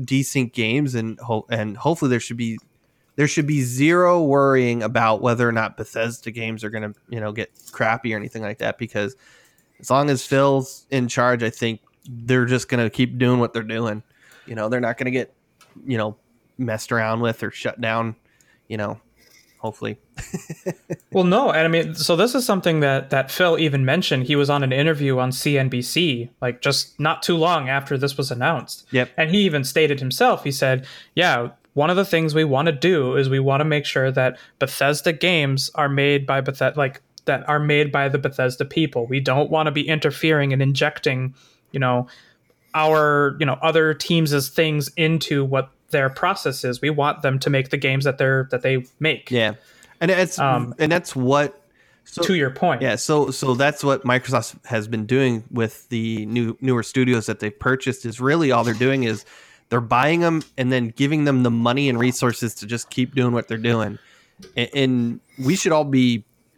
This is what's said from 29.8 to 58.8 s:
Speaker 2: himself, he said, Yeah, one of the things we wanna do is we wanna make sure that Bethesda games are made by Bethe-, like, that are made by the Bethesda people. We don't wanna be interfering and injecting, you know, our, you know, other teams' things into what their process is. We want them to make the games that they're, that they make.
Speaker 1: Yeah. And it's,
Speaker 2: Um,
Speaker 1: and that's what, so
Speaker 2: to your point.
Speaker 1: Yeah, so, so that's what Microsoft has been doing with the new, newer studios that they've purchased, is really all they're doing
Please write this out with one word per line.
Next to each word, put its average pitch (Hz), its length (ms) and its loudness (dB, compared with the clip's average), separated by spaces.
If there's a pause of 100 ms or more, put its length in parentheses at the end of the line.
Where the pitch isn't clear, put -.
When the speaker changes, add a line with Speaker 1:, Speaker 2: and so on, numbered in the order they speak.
Speaker 2:
himself, 165 460 0
he 143 80 -4
said, 131 340 0 (300)
Yeah, 143 320 2 (260)
one 147 160 2
of 180 60 2
the 196 80 2
things 160 280 0
we 160 120 2
wanna 147 260 2
do 143 460 2
is 139 120 2
we 135 120 2
wanna 135 240 2
make 147 200 0
sure 131 280 0
that 127 260 0 (220)
Bethesda 143 520 0
games 147 640 0
are 147 140 0
made 139 380 2
by 139 140 0
Bethe-, 135 360 -2
like, 139 260 -4 (220)
that 139 240 -2
are 151 100 2
made 147 320 2
by 139 180 0
the 139 100 0
Bethesda 127 460 -2
people. 139 420 -2
We 127 120 -2
don't 135 320 0
wanna 156 220 0
be 143 160 -2
interfering 147 640 0
and 135 100 2
injecting, 135 720 -2 (380)
you 143 80 -4
know, 123 260 0 (680)
our, 151 640 4
you 156 60 2
know, 131 160 0
other 160 320 4
teams' 147 540 0
things 151 480 0
into 160 480 0
what 135 260 -2 (200)
their 139 200 0
process 170 540 -2
is. 123 160 -4
We 143 100 0
want 147 320 0
them 135 180 0
to 147 100 0
make 135 200 0
the 151 60 -2
games 135 280 -2
that 135 140 0
they're, 131 320 0
that 127 120 -2
they 131 220 0 (140)
make. 147 320 -4
Speaker 1:
Yeah. 113 240 0 (460)
And 170 100 2
it's, 185 280 0
Speaker 2:
Um, 123 400 0
Speaker 1:
and 151 120 2
that's 175 240 -2
what, 135 480 0 (420)
so - 180 -8
Speaker 2:
to 180 120 2
your 139 160 0
point. 135 320 0
Speaker 1:
Yeah, 120 140 0
so, 147 340 0
so 131 240 -2
that's 143 300 0
what 135 200 0
Microsoft 123 600 -2
has 110 220 -4
been 110 180 -4
doing 120 440 2
with 113 400 -4
the 113 360 -4
new, 117 340 -2
newer 127 220 0
studios 123 440 0
that 110 140 -6
they've 107 180 -6
purchased, 131 480 -2
is 117 140 -8
really 143 300 2
all 117 140 2
they're 117 100 0
doing 127 300 0